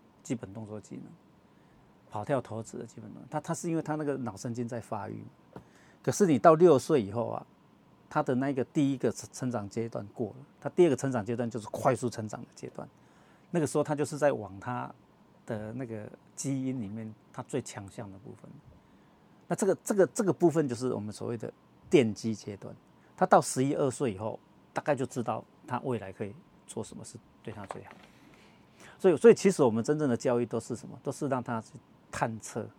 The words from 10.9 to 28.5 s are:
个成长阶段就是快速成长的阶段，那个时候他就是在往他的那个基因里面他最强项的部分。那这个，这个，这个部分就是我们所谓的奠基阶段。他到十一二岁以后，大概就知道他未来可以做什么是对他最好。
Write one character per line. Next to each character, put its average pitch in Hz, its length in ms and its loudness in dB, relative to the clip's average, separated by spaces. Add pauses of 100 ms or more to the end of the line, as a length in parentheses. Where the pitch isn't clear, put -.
个 131 40 4
成 135 160 0
长 120 140 0
阶 117 100 -4
段 117 160 -4
就 - 80 -8
是 104 100 -8
快 123 280 2
速 120 140 -4
成 107 180 -8
长 - 140 -10
的 - 120 -16
阶 - 140 -14
段， - 180 -14 (640)
那 175 80 -2
个 151 80 2
时 151 120 -2
候 147 40 4
他 147 120 -4
就 143 100 -2
是 147 140 -6
在 143 140 4
往 101 280 -10
他 123 320 -8 (540)
的 107 260 -8
那 127 140 -10
个 110 200 -10 (280)
基 135 320 -6
因 131 140 -4
里 101 80 -6
面 110 240 -10 (200)
他 131 120 -10
最 135 180 -6
强 98 280 -14
项 107 220 -14
的 98 60 -20
部 - 160 -18
分。 - 160 -20 (1000)
那 170 60 -2
这 185 100 -2
个， 190 200 4
这 226 100 -2
个， 190 140 8
这 - 160 -2
个 180 80 4
部 170 180 6
分 151 160 2
就 120 80 -4
是 123 180 -2
我 107 60 -2
们 104 140 -8
所 110 160 -8
谓 117 80 -4
的 110 160 -10 (360)
奠 117 240 8
基 113 220 -4
阶 104 220 -10
段。 98 180 -14 (420)
他 - 80 2
到 185 160 8
十 131 240 0
一 143 100 0
二 147 140 2
岁 123 240 -2
以 92 60 -10
后， 107 180 -6 (360)
大 - 100 -4
概 151 100 0
就 131 140 0
知 120 160 -6
道 110 220 -4 (240)
他 123 160 -4
未 120 160 -2
来 95 120 -12
可 110 120 -10
以 101 100 -10 (320)
做 - 160 -10
什 - 140 -14
么 - 80 -14
是 - 120 -16 (280)
对 107 100 -12
他 101 120 -14
最 95 180 -12
好。 - 80 -20 (1080)